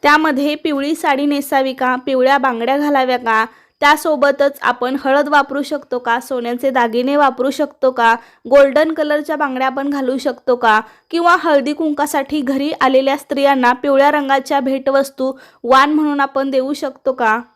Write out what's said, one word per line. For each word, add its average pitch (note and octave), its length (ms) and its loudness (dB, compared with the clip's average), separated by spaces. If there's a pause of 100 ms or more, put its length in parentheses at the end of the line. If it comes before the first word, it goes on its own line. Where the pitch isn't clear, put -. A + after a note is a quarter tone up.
त्यामध्ये D4 520 2
पिवळी D4+ 400 -4
साडी C#4+ 300 -2
नेसावी C#4 480 -2
का? B3+ 240 -2
पिवळ्या C4 420 0
बांगड्या B3 380 -2
घालाव्या C4+ 420 0
का? A3+ 240 0 (380)
त्यासोबतच C#4+ 800 2
आपण B3 380 -2
हळद C#4+ 300 0
वापरू C#4+ 340 0
शकतो C#4 360 -8
का? B3 200 -4
सोन्याचे B3 500 -4
दागिने B3 460 0
वापरू C4 360 0
शकतो C#4 400 -2
का? A#3 220 2 (320)
गोल्डन C#4 480 4
कलरच्या D4+ 420 -2
बांगड्या C4 320 -2
आपण C#4 220 -4
घालू C4+ 280 -2
शकतो B3+ 380 -2
का? A3 240 2 (320)
किंवा E4+ 280 2
हळदी D4 340 2
कुंकासाठी D4 680 -2
घरी C#4 300 -2 (100)
आलेल्या C4+ 360 2
स्त्रियांना C#4 560 2
पिवळ्या C#4 380 2
रंगाच्या C#4 480 0
भेटवस्तू C4+ 720 -2 (320)
वाण C4 280 4
म्हणून D4+ 280 0
आपण C4+ 300 -2
देऊ C4+ 240 -2
शकतो C4+ 400 -6
का? A#3 240 0 (180)